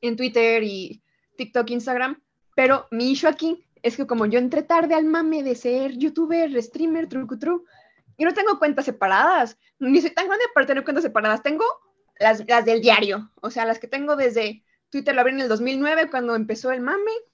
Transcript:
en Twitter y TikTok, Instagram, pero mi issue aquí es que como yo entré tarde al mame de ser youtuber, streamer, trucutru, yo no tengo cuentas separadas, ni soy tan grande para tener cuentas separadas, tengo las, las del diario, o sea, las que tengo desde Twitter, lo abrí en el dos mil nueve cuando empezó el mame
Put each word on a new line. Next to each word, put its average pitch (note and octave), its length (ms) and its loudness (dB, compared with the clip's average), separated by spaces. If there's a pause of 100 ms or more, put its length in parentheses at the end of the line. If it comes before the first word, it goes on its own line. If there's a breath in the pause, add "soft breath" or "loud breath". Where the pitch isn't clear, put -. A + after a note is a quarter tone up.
en A#3+ 160 -2
Twitter A#3 460 2
y G3 400 -8 (340)
TikTok, A#3+ 340 -4
Instagram, B3 520 -4 (320)
pero C4 360 4
mi A#3+ 220 0
issue C#4 160 2
aquí D#4+ 360 -2 (180)
es A#3 140 -2
que C#4 100 -4
como A3+ 200 0
yo G#3+ 120 2
entré B3+ 240 0
tarde E4 320 2
al D#4+ 100 2
mame D#4+ 380 0
de C4 120 -2
ser B3+ 440 -2
youtuber, D#4 640 0
streamer, D#4+ 460 -4
trucutru, C#4 560 -6 (540 soft breath)
yo D4+ 80 2
no F4 80 0
tengo G4+ 240 2
cuentas D4+ 280 0
separadas, A3+ 720 2 (200)
ni C#4 220 4
soy E4 100 -2
tan F4+ 180 -2
grande G#4 160 0 (100)
para C#4 120 4
tener C4+ 180 -2
cuentas D4+ 200 -2
separadas, G#3+ 380 0
tengo D#4 220 -2 (540)
las, A3 300 2
las A#3 160 4
del A3+ 180 2
diario, G#3+ 480 2 (120)
o A3 80 -6
sea, A#3+ 160 -4
las A3+ 120 -2
que A#3 100 -16
tengo C#4+ 280 -2
desde A3 460 -2 (280)
Twitter, C#4 240 -2
lo B3+ 80 2
abrí C4 120 2
en C4+ 60 -4
el B3+ 80 -2
dos A3 120 0
mil C4 200 -2
nueve D#4 300 0
cuando A#3+ 260 -2
empezó A3 360 -4
el B3+ 80 -4
mame G4 300 -2 (240)